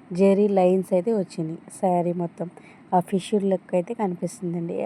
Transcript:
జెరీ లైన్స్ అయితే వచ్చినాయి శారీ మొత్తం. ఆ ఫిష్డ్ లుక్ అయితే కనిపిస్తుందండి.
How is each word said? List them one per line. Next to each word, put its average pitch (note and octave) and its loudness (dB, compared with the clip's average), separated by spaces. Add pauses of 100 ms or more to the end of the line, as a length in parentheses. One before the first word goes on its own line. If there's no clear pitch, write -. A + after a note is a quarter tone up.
(120)
జెరీ G3 4
లైన్స్ F#3 2
అయితే F#3 2
వచ్చినాయి E3+ -4 (180)
శారీ F3 0
మొత్తం. F3 -6 (440)
ఆ F3+ 4 (100)
ఫిష్డ్ G3 -2
లుక్ - -4
అయితే F3+ -2
కనిపిస్తుందండి. F3 -6